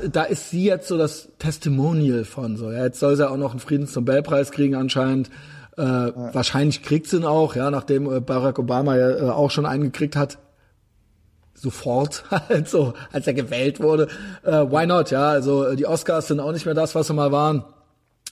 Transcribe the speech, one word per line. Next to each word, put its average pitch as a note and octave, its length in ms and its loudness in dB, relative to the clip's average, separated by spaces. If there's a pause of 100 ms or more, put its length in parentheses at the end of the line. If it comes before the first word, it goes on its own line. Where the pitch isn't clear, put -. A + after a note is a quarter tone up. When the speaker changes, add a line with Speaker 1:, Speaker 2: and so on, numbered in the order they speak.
Speaker 1:
da D#3 140 0
ist - 260 -6
sie F3 140 0
jetzt F#3 240 0
so F3 100 0
das D3+ 300 -2 (100)
Testimonial C#3+ 880 0
von A2+ 320 -8
so. A2+ 160 -8
Ja, A#2+ 120 -4
jetzt B2+ 140 -2
soll C#3+ 160 4
sie C#3+ 160 2
auch C3+ 60 -4
noch C#3 160 -2
einen B2+ 80 -10
Friedensnobelpreis C#3 920 0
kriegen C#3 240 0
anscheinend. C3 560 0 (460)
Äh, D#3+ 60 -6
Speaker 2:
Ja. B2 520 -2
Speaker 1:
wahrscheinlich C#3 480 0
kriegt D#3 260 0
sie F#3 100 2
ihn E3 60 0
auch, D#3 300 2
ja, C3 160 -2
nachdem, C#3 420 0
äh, C3 80 0
Barack C3 380 0
Obama B2+ 380 0
ja, B2+ 140 6
äh, B2+ 200 0
auch C#3+ 220 2
schon D3 140 0
einen D3 180 0
gekriegt C#3+ 320 -4
hat. C#3+ 220 -2 (1160)
Sofort, C3+ 720 -4
<laughs> F#3 220 -4
halt D#3+ 200 0
so, C#3+ 260 2 (180)
als C3+ 140 -6
er C#3 80 0
gewählt C3 460 -2
wurde. D3+ 280 4 (340)
Äh, - 80 -2
why D3+ 360 4
not, F3 240 2
ja? C#3 180 2
Also, C#3 380 2
äh, C3+ 100 0
die C#3+ 100 0
Oscars D#3+ 420 -2
sind D3 120 0
auch D3 120 -4
nicht E3 140 -6
mehr D#3 80 0
das, D#3+ 200 0
was D#3 120 0
sie D#3 80 -2
mal D3 160 2
waren. D3 340 2 (680)